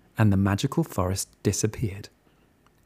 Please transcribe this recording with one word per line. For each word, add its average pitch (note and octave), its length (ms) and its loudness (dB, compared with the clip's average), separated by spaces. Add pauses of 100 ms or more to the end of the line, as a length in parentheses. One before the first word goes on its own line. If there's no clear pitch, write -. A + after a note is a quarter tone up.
(180)
and G#2+ 140 6
the F#2+ 40 4
magical G2+ 460 0
forest F#2 460 -4 (140)
disappeared. G2+ 680 -2 (760)